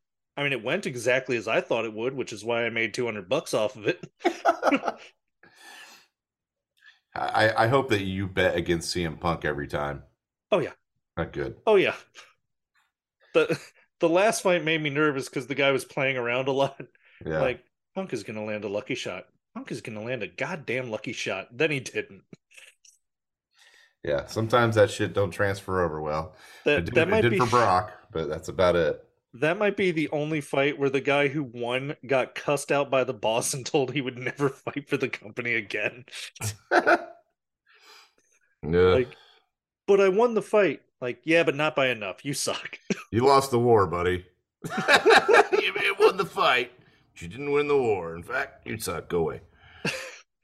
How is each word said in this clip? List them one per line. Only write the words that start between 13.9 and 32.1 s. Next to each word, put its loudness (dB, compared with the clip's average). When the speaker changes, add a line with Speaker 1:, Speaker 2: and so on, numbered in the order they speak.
Speaker 1:
the 4
last 2
fight 2
made 0
me -2
nervous 0
'cause -8
the -8
guy 2
was 0
playing -2
around -2
a 0
lot. -2
Speaker 2:
Yeah. -2
Speaker 1:
Like, -2
"Punk -8
is -6
gonna -10
land -6
a -6
lucky -6
shot. -10
Punk -14
is -8
gonna -12
land -6
a -10
goddamn -6
lucky -8
shot." -8
Then 0
he -2
didn't. -8
Speaker 2:
Yeah, -2
sometimes 2
that 6
shit -4
don't 0
transfer -2
over -4
well. -4
Speaker 1:
That, 2
Speaker 2:
It -6
did, -8
Speaker 1:
that 4
Speaker 2:
it -2
Speaker 1:
might 4
Speaker 2:
did 4
Speaker 1:
be 0
Speaker 2:
for 4
Brock, 2
but -4
that's -8
about 2
it. 0
Speaker 1:
That -2
might 0
be 2
the -2
only -4
fight 0
where 2
the 0
guy 2
who -4
won -6
got 0